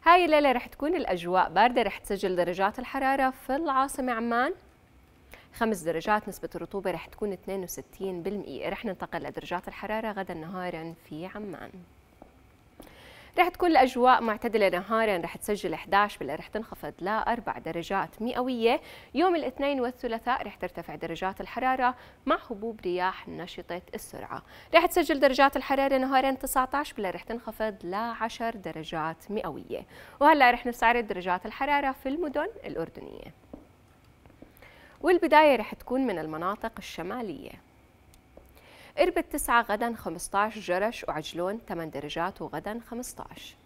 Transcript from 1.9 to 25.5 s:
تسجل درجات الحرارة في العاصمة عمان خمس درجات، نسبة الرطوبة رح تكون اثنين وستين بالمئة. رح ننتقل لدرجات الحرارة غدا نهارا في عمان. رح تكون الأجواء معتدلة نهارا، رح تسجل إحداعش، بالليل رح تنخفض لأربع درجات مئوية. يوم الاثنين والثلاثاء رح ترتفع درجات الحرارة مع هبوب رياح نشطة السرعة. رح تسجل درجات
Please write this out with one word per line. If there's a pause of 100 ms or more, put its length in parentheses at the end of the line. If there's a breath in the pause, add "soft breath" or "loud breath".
تسجل
درجات
الحرارة
في
العاصمة
عمان (1000 loud breath)
خمس
درجات،
نسبة
الرطوبة
رح
تكون
اثنين
وستين
بالمئة.
رح
ننتقل
لدرجات
الحرارة
غدا
نهارا (160)
في
عمان. (1700 loud breath)
رح
تكون
الأجواء
معتدلة
نهارا،
رح
تسجل
إحداعش،
بالليل
رح
تنخفض
لأربع
درجات
مئوية. (320 loud breath)
يوم
الاثنين
والثلاثاء
رح
ترتفع
درجات
الحرارة (300 loud breath)
مع (120)
هبوب
رياح
نشطة (140)
السرعة. (340 loud breath)
رح
تسجل
درجات